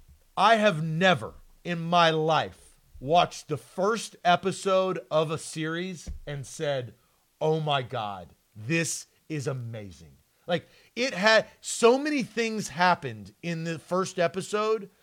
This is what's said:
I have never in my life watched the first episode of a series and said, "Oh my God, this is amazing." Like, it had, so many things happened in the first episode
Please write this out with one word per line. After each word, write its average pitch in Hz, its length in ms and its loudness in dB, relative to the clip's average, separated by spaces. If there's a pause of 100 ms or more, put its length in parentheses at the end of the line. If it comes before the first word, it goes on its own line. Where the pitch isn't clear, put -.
(360)
I 214 200 6
have 202 280 2
never 160 520 2 (280)
in 175 160 -6
my 170 300 4
life 156 480 0 (420)
watched 165 480 2
the 143 100 -4
first - 580 -4 (100)
episode 185 720 0 (120)
of 151 180 2
a 156 80 -6
series 165 720 -8 (160)
and 143 200 -10
said, 135 500 -6 (440)
"Oh 156 200 2
my 147 240 0
God, 104 460 -8 (260)
this 135 500 -4 (240)
is 147 180 -6
amazing." 110 640 -10 (340)
Like, 175 200 -4 (300)
it 247 160 -2
had, 208 320 4 (160)
so 233 380 4
many 294 240 0
things 220 460 -4
happened 131 640 0 (100)
in 165 220 -6
the 165 120 -4
first 180 400 -4
episode 202 720 -2 (140)